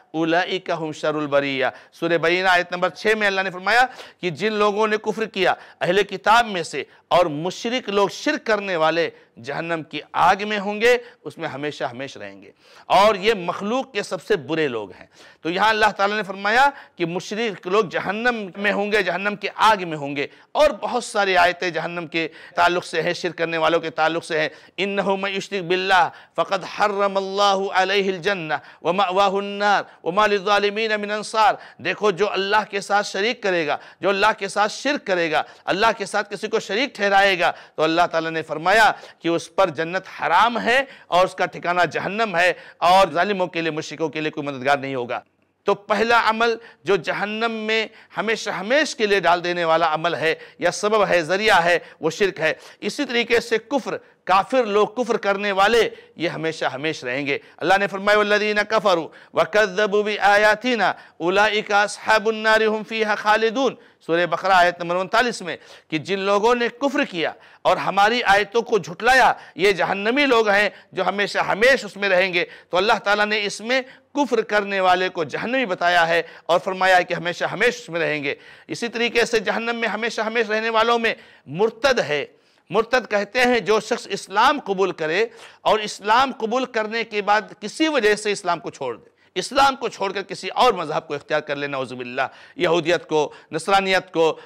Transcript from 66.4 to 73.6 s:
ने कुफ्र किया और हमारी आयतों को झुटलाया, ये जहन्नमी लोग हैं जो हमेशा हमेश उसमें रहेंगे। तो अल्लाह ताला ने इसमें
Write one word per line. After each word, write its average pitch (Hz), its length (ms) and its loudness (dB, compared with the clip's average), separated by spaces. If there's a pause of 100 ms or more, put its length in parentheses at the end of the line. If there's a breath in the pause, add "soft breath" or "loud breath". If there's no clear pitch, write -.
ने 240 160 0
कुफ्र 277 340 0
किया 151 280 -4 (320 loud breath)
और 175 120 4
हमारी 196 460 2
आयतों 202 380 2
को 220 180 0
झुटलाया, 214 560 4 (220 loud breath)
ये 196 160 4
जहन्नमी 196 520 0
लोग 226 240 4
हैं 202 220 2 (220 loud breath)
जो - 100 -2
हमेशा 190 400 -2
हमेश 226 420 2
उसमें 196 240 -6
रहेंगे। 180 340 2 (280 loud breath)
तो 165 60 0
अल्लाह 208 220 2
ताला 208 260 2
ने 214 160 0
इसमें 226 420 -4 (300 loud breath)